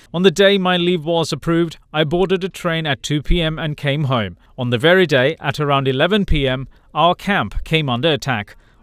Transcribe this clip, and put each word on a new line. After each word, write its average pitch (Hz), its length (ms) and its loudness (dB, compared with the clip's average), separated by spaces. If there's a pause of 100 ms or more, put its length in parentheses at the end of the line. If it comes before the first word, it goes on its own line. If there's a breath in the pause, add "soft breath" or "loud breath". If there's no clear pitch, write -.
(140 soft breath)
On 175 80 -2
the 190 80 6
day 196 260 4
my 180 220 0
leave 175 260 -2
was 165 260 -2
approved, 165 460 -2 (160)
I 156 120 0
boarded 175 400 -2
a 190 40 -4
train 165 380 -4
at 139 160 -2
two 147 180 -2
P 139 220 2
M 160 160 -2
and 151 180 -6
came 143 280 -2
home. 113 340 -2 (180 soft breath)
On 123 140 -4
the 120 80 0
very 175 260 4
day, 143 360 2
at 147 200 -4
around 139 280 0
eleven 175 360 0
P 139 240 2
M, 131 200 -6 (260 soft breath)
our 165 200 2
camp 165 500 -4
came 156 260 0
under 127 180 0
attack. 127 480 -2 (260 soft breath)